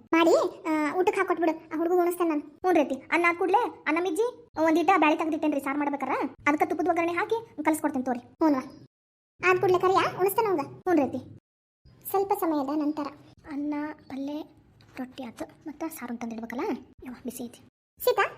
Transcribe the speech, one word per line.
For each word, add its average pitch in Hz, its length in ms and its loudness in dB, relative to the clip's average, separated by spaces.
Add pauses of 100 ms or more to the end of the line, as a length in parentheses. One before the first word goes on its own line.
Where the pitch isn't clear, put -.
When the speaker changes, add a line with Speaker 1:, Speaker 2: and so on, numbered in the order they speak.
(120)
Speaker 1:
ಮಾಡಿ, 330 220 6 (340)
ಆ, 311 280 0
ಊಟಕ್ಕೆ 381 240 0
ಹಾಕೊಟ್ಬಿಡು, 339 320 0 (220)
ಆ - 20 -4
ಹುಡುಗ 339 240 2
ಉಣಿಸ್ತಾನೆ 349 300 0
ನಾನು. 294 100 0
Speaker 2:
ಹ್ಞೂ - 320 -2
ರೀ 339 80 6
ಅತ್ತಿ, 269 140 2
ಅನ್ನ 320 340 0
ಆದ 339 100 0
ಕೂಡ್ಲೆ 370 200 2
ಅನ್ನ 339 420 -2
ಮಿಜ್ಜಿ 370 260 0 (380)
ಒಂದಿಟ 330 320 4
ಬ್ಯಾಳಿ 311 200 4
ತೆಗ್ದಿಟ್ಟೇನ್ರಿ 311 440 -2
ಸಾರು 277 180 -4
ಮಾಡ್ಬೇಕಾರ, 285 320 -2 (380)
ಅದಕ್ಕೆ 311 180 4
ತುಪ್ಪದ 330 220 -2
ಒಗ್ಗರಣೆ 339 240 0
ಹಾಕಿ 427 520 -4
ಕಲ್ಸ್ಕೊಡ್ತೇನೆ 302 400 0
ತೋರಿ. 247 140 -2
Speaker 1:
ಹ್ಞೂನ್ವಾ, 277 440 0 (880)
ಆದ 370 100 6
ಕೂಡ್ಲೆ 370 180 4
ಕರಿಯ 381 180 4 (240)
ಉಣಿಸ್ತಾನೆ 403 280 2
ಅವಂಗ. 349 120 0
Speaker 2:
ಹ್ಞೂ - 360 -2
ರೀ 294 60 4
ಅತ್ತಿ. - 400 -6 (680)
Speaker 1:
ಸ್ವಲ್ಪ 392 220 2
ಸಮಯದ 311 500 0
ನಂತರ. 294 240 -2 (460)
Speaker 2:
ಅನ್ನ, 294 220 -6 (180)
ಪಲ್ಯ, 277 400 -10 (680)
ರೊಟ್ಟಿ 262 240 -12
ಆತು, 240 220 -12 (220)
ಮತ್ತ 311 180 -10
ಸಾರು 247 280 -10
ಅಂತಂದಿಡ್ಬೇಕಲ್ಲ, 233 480 -8 (460)
ಯವ್ವ 247 180 -14
ಬಿಸಿ 240 200 -10
ಐತಿ. - 160 -16 (440)
Speaker 1:
ಸೀತಾ, 440 180 2 (160)